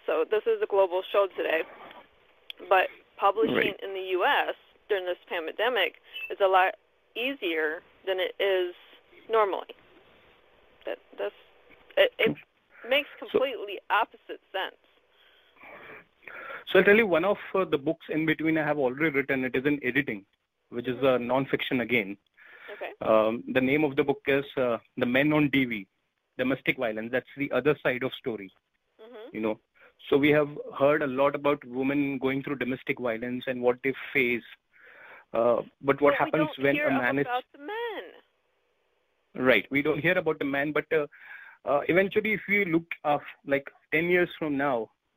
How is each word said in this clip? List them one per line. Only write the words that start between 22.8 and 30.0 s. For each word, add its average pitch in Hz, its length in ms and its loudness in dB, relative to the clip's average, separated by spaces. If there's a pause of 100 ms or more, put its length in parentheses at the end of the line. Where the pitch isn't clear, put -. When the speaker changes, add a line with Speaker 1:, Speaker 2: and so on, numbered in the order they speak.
Speaker 2:
Um, 110 500 2
the 131 100 2
name 139 220 2
of 139 140 0
the 147 60 2
book 139 240 0
is, 139 180 2 (120)
uh, 123 200 0 (200)
The 123 80 0
Men 139 280 2
on 151 180 4
T 135 140 2
V, 107 220 -6 (500)
Domestic 131 400 -2
Violence. 113 340 -4
That's 127 260 -4
the 139 140 -6
other 139 320 2
side 127 200 -2
of 131 120 -4
story, 101 360 -8 (480)
Speaker 1:
Mm-hmm. - 360 -18
Speaker 2:
you 110 60 -8
know. 110 180 -2 (500)